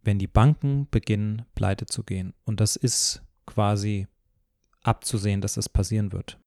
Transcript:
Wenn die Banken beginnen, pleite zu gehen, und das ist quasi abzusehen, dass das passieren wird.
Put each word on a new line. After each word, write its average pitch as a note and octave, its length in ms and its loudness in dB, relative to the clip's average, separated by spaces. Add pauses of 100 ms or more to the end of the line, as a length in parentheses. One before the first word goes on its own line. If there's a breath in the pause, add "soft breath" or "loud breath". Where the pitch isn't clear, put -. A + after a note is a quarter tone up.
Wenn G2+ 160 2
die F#2+ 80 -2
Banken C#3 640 4
beginnen, G#2+ 540 0 (100)
pleite G2 300 -2
zu - 180 -8
gehen, F#2 300 -6 (100)
und G#2 160 -4
das G#2+ 160 2
ist - 480 -2 (220)
quasi G#2 640 0 (760)
abzusehen, G#2 580 -2
dass G2+ 120 -4
das - 160 -4
passieren G#2 420 0
wird. - 360 -10